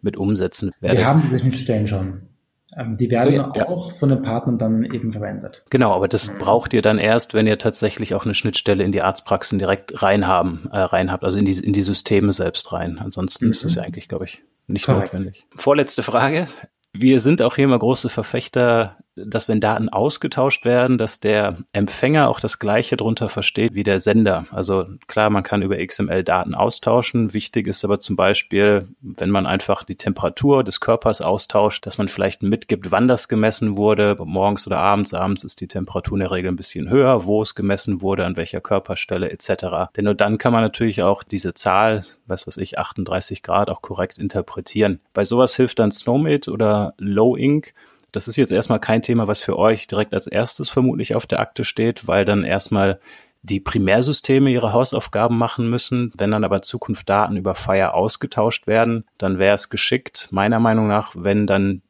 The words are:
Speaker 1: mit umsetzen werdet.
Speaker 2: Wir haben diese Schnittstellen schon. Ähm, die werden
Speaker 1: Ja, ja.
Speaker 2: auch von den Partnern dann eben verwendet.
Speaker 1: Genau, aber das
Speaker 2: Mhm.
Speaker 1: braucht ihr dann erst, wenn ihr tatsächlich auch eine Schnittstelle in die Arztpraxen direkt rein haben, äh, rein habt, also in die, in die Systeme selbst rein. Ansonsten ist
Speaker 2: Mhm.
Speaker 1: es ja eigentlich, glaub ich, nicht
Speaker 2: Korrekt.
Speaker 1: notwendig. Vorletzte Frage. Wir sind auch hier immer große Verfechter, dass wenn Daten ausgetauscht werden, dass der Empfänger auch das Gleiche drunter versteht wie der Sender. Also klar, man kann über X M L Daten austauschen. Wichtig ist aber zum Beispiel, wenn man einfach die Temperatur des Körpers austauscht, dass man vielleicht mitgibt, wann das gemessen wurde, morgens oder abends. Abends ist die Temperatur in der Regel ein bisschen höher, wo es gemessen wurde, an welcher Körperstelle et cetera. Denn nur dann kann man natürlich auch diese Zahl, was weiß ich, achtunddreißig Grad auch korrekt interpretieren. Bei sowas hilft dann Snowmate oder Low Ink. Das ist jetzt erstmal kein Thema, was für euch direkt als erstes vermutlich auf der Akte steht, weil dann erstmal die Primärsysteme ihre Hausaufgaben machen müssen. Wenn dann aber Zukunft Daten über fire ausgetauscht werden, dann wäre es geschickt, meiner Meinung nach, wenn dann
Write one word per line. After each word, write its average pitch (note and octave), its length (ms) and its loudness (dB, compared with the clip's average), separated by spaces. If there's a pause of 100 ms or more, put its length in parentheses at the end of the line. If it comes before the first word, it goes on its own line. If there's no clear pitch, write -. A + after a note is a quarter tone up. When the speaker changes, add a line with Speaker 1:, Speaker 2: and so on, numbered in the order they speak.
Speaker 1:
mit G2+ 160 -4
umsetzen F#2+ 640 -2
werdet. - 180 2
Speaker 2:
Wir A2 100 4
haben D3+ 140 6
diese B2+ 180 0
Schnittstellen A2 480 0
schon. F#2+ 360 -4 (540)
Ähm, A2+ 200 -8
die A#2+ 120 0
werden A#2+ 240 4
Speaker 1:
Ja, C#3 220 0
ja. C3 140 -2
Speaker 2:
auch F3 280 -8
von C#3 120 2
den C3 140 2
Partnern A#2 340 -2
dann A2+ 260 0
eben A2+ 300 -6
verwendet. G2+ 560 -10
Speaker 1:
Genau, B2 240 4
aber F#2 160 2
das G#2 240 -2
Speaker 2:
Mhm. G2+ 60 -14
Speaker 1:
braucht G2 340 2
ihr G#2+ 80 4
dann G#2+ 160 4
erst, A2 360 2
wenn A2 140 4
ihr G#2+ 100 2
tatsächlich A2 560 -2
auch G2 120 -4
eine G#2 100 -2
Schnittstelle G2+ 480 0
in G2+ 80 0
die F#2+ 100 0
Arztpraxen - 580 0
direkt G2 440 -2
rein G2 240 4
haben, F2 460 0
äh, G2+ 60 -2
rein F#2 340 0
habt, F2+ 100 -6
also F#2+ 160 0
in G2+ 60 4
die, F#2+ 120 2
in G#2 140 -2
die G2 100 2
Systeme G2 520 2
selbst - 400 -2
rein. E2+ 260 -6
Ansonsten F#2 520 -2
ist - 120 0
Speaker 2:
Mhm. - 40 -2
Speaker 1:
es - 80 0
ja E2+ 80 -6
eigentlich, - 260 -12
glaub F#2 140 -6
ich, - 200 -16 (240)
nicht G2 200 -4
Speaker 2:
Korrekt. G#2 260 0
Speaker 1:
notwendig. F#2+ 320 -8 (100)
Vorletzte C#3 480 2
Frage. C#3 440 0 (440)
Wir B2+ 300 4
sind D3 200 2
auch A#2 140 2
hier C#3 100 4
immer B2+ 140 4
große A#2+ 300 0
Verfechter, A#2 880 0 (200)
dass G#2+ 300 -6
wenn G#2+ 140 0
Daten A2 260 0
ausgetauscht C3+ 800 -2
werden, B2 320 2
dass A2 240 -4
der G#2 340 2 (160)
Empfänger C3 560 2
auch - 140 0
das - 180 -4
Gleiche G#2+ 380 0
drunter A2 320 -2
versteht G#2+ 440 -2
wie G2+ 100 -4
der G2 180 2
Sender. G#2 500 2
Also F#2 360 -2 (200)
klar, G#2+ 220 2
man G2+ 140 2
kann G#2 180 -2
über F#2+ 180 -2
X F2+ 200 -6
M G#2+ 100 -2
L F2+ 160 0
Daten F2+ 280 0
austauschen. A#2 800 0
Wichtig G#2+ 340 -4
ist G2+ 180 -4
aber G2+ 140 0
zum - 180 -4
Beispiel, G2 720 2 (100)
wenn - 300 -6
man G2 160 2
einfach - 400 -2
die F#2+ 100 -10
Temperatur C3 720 0
des G2+ 160 -6
Körpers - 400 0
austauscht, G2+ 640 0
dass - 120 -8
man G2+ 120 -2
vielleicht G2 340 -4
mitgibt, G2 480 -2
wann G#2+ 160 4
das B2 220 2
gemessen G#2+ 480 0
wurde, G#2 420 4
morgens F#2+ 480 -2
oder F#2+ 120 -2
abends. G2+ 340 2
Abends F#2 320 -2
ist - 160 -12
die F#2 60 -10
Temperatur F#2+ 500 -6
in G2 40 0
der F#2 100 -2
Regel F#2 200 -2
ein F2 60 -4
bisschen E2 320 -6
höher, B2+ 360 4
wo G#2 160 2
es - 140 -6
gemessen G2 460 -2
wurde, F#2+ 240 -2
an F2+ 100 -4
welcher F2 240 -6
Körperstelle F#2+ 720 -4
et - 100 -14
cetera. F2+ 540 -4
Denn G#2 100 -2
nur G#2 100 2
dann G#2 220 0
kann B2 140 2
man A2+ 100 4
natürlich G#2+ 420 0
auch G2 200 2
diese F2+ 300 -6
Zahl, G#2 480 2 (240)
was - 220 -6
weiß - 100 -8
ich, - 220 -8
achtunddreißig - 640 -6
Grad F2 260 0
auch F#2 120 -8
korrekt F#2 360 -8
interpretieren. G2+ 840 -2 (140)
Bei G#2 100 0
sowas A#2+ 320 2
hilft B2+ 240 2
dann G#2 120 2
Snowmate C#3+ 600 -2
oder G#2+ 460 0
Low G#2+ 400 2
Ink. C#3+ 360 0 (380)
Das - 180 -6
ist A2 80 -4
jetzt C3 160 2
erstmal A2 260 2
kein A2+ 220 0
Thema, A#2 260 0
was G#2 140 0
für - 180 -4
euch G#2+ 280 2
direkt G#2 260 -2
als F#2+ 120 -2
erstes - 440 -2
vermutlich B2+ 460 0
auf A#2 100 -2
der - 160 -2
Akte - 240 -4
steht, - 420 -2
weil G2+ 160 4
dann G2+ 220 2
erstmal G2 560 0 (400)
die G2 180 -4
Primärsysteme B2+ 880 2
ihre A#2+ 220 2
Hausaufgaben A#2 640 0
machen A#2 320 -2
müssen. B2 480 -2
Wenn G#2 140 0
dann G#2+ 140 0
aber F#2+ 160 0
Zukunft - 480 -8
Daten G#2 260 2
über F#2+ 200 -2
fire G2 380 0
ausgetauscht - 720 -2
werden, A2+ 360 2 (140)
dann F#2+ 200 -2
wäre G2 180 4
es - 140 -4
geschickt, - 600 -4
meiner G#2+ 300 2
Meinung A2 260 2
nach, G#2 300 -2
wenn G2+ 280 0
dann G2 440 0